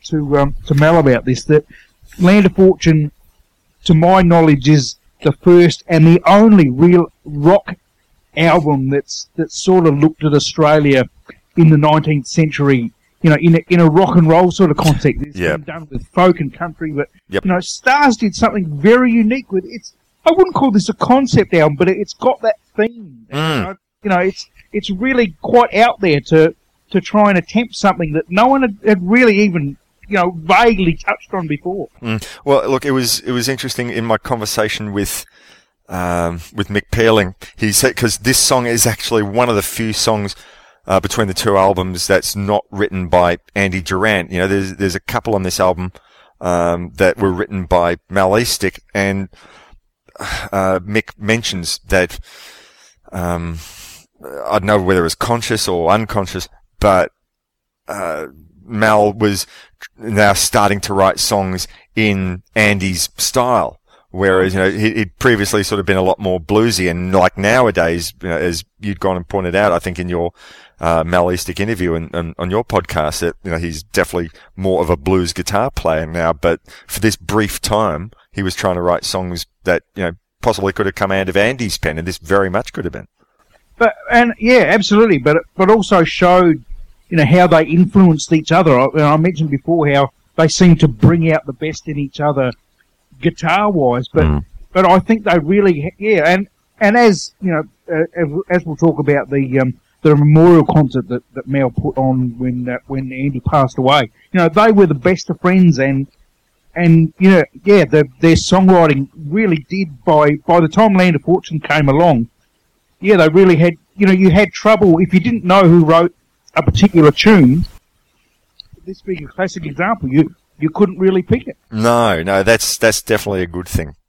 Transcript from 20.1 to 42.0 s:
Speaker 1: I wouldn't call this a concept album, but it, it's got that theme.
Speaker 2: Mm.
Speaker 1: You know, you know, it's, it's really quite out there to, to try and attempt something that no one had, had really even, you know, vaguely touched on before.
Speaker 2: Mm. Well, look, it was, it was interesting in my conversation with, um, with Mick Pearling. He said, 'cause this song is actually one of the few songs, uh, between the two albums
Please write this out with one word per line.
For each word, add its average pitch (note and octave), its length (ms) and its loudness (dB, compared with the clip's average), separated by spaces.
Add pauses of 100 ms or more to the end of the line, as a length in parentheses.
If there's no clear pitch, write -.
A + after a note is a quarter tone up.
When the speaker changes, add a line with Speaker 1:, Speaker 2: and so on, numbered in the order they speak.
Speaker 1:
I E4 60 6
wouldn't F#4 240 2
call C4+ 160 0
this G3+ 180 0
a G#3+ 60 -4
concept B3 600 0
album, D3+ 220 2
but F3 120 0
it, F#3+ 80 0
it's G#3 160 -8
got - 300 -4
that A3 140 -2 (200)
theme. G#3 560 -8
Speaker 2:
Mm. D3+ 240 -2
Speaker 1:
You A#2 80 -4
know, F#3+ 120 -12 (280)
you G#3 60 -4
know, F3+ 80 0
it's, F#3+ 300 -4 (240)
it's G#3 180 -8
really A3+ 520 -2
quite A#3+ 320 0
out A3+ 260 2
there D3+ 200 0
to, D#3+ 340 2 (360)
to F#3+ 100 -2
try G#3 300 0
and F#3+ 80 2
attempt A3 360 -6
something F3 380 -2
that - 180 -4
no G#3 160 2
one C4+ 160 2
had, G#3 240 -4
had F#3 240 0
really A3+ 300 4
even, D#3+ 360 -2 (320)
you G3+ 80 -4
know, F3+ 200 0
vaguely F#3+ 580 0
touched - 400 -10
on F3 140 -6
before. F3 400 -8 (120)
Speaker 2:
Mm. A2 240 -6 (200)
Well, C#3 240 0
look, C3 160 -2
it C#3+ 80 -4
was, B2+ 280 -4
it A#2+ 120 -8
was B2 160 -4
interesting B2+ 420 -8
in A2+ 140 -6
my A2+ 140 -2
conversation G#2+ 760 -6
with, G2 320 -6 (640)
um, F2 520 -6 (140)
with G2+ 140 -6
Mick G2+ 240 -6
Pearling. A2 420 0 (220)
He G#2 160 -4
said, B2+ 240 0
'cause A#2 220 -2
this A#2+ 200 -2
song B2+ 280 0
is A#2 200 -2
actually A2+ 360 -2
one A2 260 -2
of A2+ 80 0
the G2+ 60 0
few A2+ 300 -6
songs, G#2 440 -4 (500)
uh, F#2+ 140 0
between G#2 280 -4
the F#2 60 -6
two G2+ 220 -2
albums F#2+ 500 0